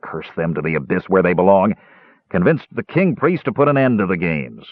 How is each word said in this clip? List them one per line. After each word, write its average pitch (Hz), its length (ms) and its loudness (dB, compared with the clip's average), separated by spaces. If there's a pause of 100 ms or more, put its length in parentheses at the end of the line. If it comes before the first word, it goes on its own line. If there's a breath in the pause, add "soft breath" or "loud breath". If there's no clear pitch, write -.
curse - 240 -12 (100)
them 82 180 -2
to 76 60 -6
the 80 140 -4
abyss 73 340 -4
where 92 140 2
they 87 100 2
belong, 95 420 4 (560 soft breath)
convinced 104 420 0
the 120 100 -8
king 170 320 0
priest 160 300 -2
to 131 80 -4
put 143 160 2
an 147 80 2
end 127 220 2
to 101 80 0
the 92 100 0
games, 76 560 -4